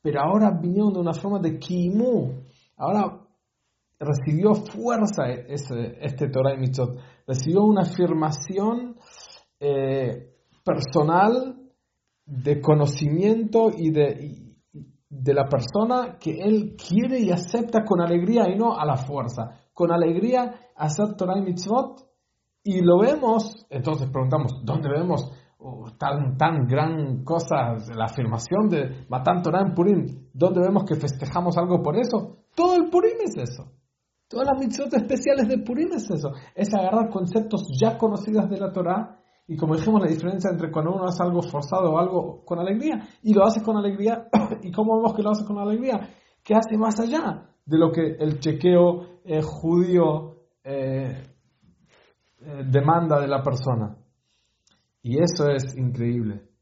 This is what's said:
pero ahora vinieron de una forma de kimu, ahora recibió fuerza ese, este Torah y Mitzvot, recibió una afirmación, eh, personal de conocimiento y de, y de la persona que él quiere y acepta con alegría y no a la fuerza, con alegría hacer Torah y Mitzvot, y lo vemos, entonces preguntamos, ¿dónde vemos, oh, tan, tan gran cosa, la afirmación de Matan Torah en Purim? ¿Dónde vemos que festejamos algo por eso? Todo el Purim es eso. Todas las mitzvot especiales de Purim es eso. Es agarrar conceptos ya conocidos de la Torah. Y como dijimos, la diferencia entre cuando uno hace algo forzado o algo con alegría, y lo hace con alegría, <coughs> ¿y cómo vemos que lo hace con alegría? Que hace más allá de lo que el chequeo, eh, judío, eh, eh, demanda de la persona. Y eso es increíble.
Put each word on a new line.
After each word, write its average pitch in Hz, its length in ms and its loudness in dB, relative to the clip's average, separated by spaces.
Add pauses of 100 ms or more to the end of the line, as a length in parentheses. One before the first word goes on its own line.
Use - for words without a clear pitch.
pero 139 200 -2
ahora 196 300 4 (100)
vinieron 190 320 2
de 185 80 -2
una 170 120 0
forma 202 260 -4
de 160 200 -2
kimu, 180 840 0 (340)
ahora 180 440 -2 (800)
recibió 151 540 2
fuerza 214 760 -2
ese, 123 720 -8
este - 280 -4
Torah 131 260 0
y 135 40 -8
Mitzvot, 127 400 -2 (280)
recibió 156 380 2
una 208 180 6
afirmación, 185 1120 -2 (640)
eh, 135 760 -2 (300)
personal 180 920 2 (680)
de 143 360 -2
conocimiento 190 1160 2
y 160 140 0
de, 143 340 0
y - 320 -16 (520)
de 135 260 0
la 139 100 4
persona 220 720 -2
que 151 220 -6
él 208 360 0
quiere 247 440 0
y 190 100 2
acepta 220 540 0
con 180 160 2
alegría 180 480 2
y 190 80 0
no 226 220 0
a 151 60 -2
la 143 120 0
fuerza, 127 540 -6 (220)
con 170 200 0
alegría 190 600 2 (220)
hacer 180 380 0
Torah 185 240 -2
y 196 40 0
Mitzvot, 196 680 -4 (560)
y 185 160 0
lo 175 180 8
vemos, 226 720 2
entonces 139 380 -4
preguntamos, 135 560 -2
¿dónde 151 240 -2
vemos, 156 440 -2 (260)
oh, 117 400 -16
tan, 139 380 -2
tan 151 300 2
gran 143 580 0
cosa, 151 500 -2 (200)
la 110 100 -2
afirmación 113 640 -2
de 143 400 -2
Matan 175 340 0
Torah 175 200 0
en 190 120 0
Purim? 175 580 0
¿Dónde 175 280 2
vemos 190 240 2
que 160 100 -2
festejamos 175 640 -2
algo 175 240 2
por 151 140 0
eso? - 480 -2 (100)
Todo 359 220 2
el 330 120 2
Purim 427 360 2
es 220 120 -6
eso. - 360 -10 (560)
Todas 254 200 -2
las 269 100 2
mitzvot 269 360 -4
especiales 269 540 2
de 262 100 0
Purim 285 340 -2
es 277 180 -6
eso. 147 220 -4 (220)
Es 196 180 -2
agarrar 214 380 2
conceptos 196 580 -2 (100)
ya 220 200 2
conocidos 208 500 0
de 196 100 -4
la 190 140 -4
Torah. 185 460 -4 (280)
Y 160 100 -8
como 156 180 0
dijimos, 214 260 4
la 175 80 2
diferencia 180 420 -2
entre 160 200 -4
cuando 156 240 -2
uno 190 100 -4
hace 175 180 -2
algo 175 200 0
forzado 170 500 0
o 156 60 2
algo 185 460 -2
con 170 140 -6
alegría, 214 500 -4 (140)
y 214 120 4
lo 190 100 8
hace 220 180 4
con 214 140 0
alegría, 202 560 -2
<coughs> - 300 0
¿y 180 100 -10
cómo 220 240 0
vemos 220 180 2
que 208 80 -4
lo 208 80 0
hace 208 140 -2
con 202 140 -6
alegría? 214 420 -2 (420)
Que - 120 0
hace 220 240 2
más 220 220 0
allá 233 500 -4 (160)
de 156 120 2
lo 160 140 6
que 160 260 0
el 151 220 -2
chequeo, 175 840 2
eh, 156 180 -2
judío, 165 960 0 (280)
eh, 135 600 -6 (1160)
eh, 143 300 -12
demanda 151 500 4
de 139 80 -2
la 139 140 -2
persona. 123 540 -2 (1040)
Y 127 200 0
eso 175 260 2
es 135 280 -2
increíble. 117 720 -2 (140)